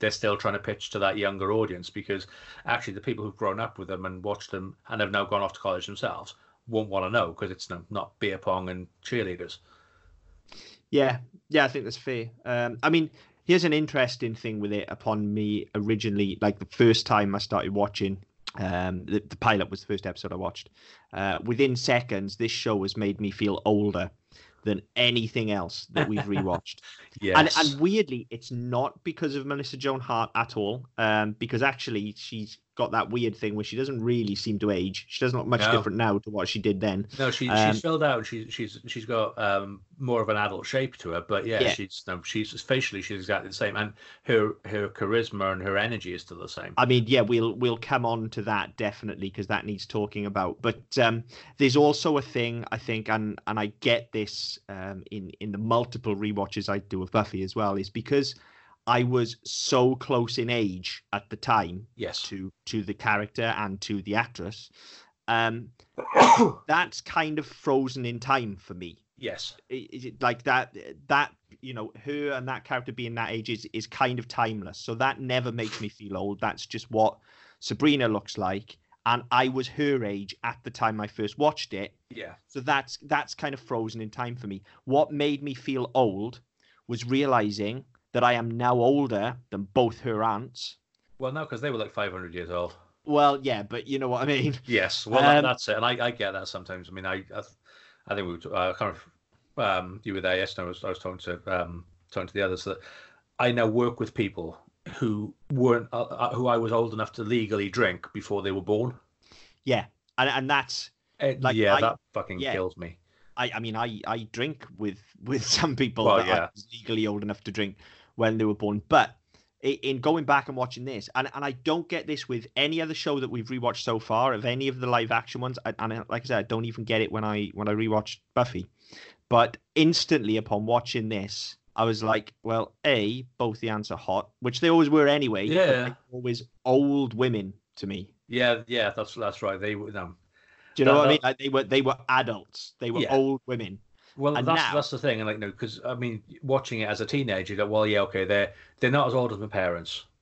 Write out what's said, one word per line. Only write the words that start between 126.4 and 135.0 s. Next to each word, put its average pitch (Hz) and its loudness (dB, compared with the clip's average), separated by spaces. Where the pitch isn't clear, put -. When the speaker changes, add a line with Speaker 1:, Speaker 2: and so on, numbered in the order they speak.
Speaker 2:
don't 113 -2
even 113 -8
get 110 2
it 110 0
when 110 -2
I, 104 -2
when 104 -4
I 107 2
rewatched 107 0
Buffy. 123 0
But 117 6
instantly 151 4
upon 107 -2
watching 117 0
this, 101 -6
I 113 4
was 110 0
like, 110 0
well, 113 -2
A, 123 2
both 113 -2
the 117 -2
aunts 107 -4
are - -6
hot, - -2
which 123 -2
they 170 4
always 165 8
were 151 8